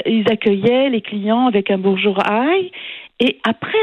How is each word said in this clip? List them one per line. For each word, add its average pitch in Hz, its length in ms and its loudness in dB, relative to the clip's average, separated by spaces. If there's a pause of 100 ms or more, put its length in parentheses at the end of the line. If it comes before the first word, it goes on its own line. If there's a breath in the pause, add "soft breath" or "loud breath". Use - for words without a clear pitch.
ils 220 260 0
accueillaient 220 580 2
les 226 120 0
clients 214 460 0
avec 202 240 0
un 196 60 2
bonjour 190 400 0 (120)
hi, 320 420 0 (480 loud breath)
et 262 240 0
après - 400 -2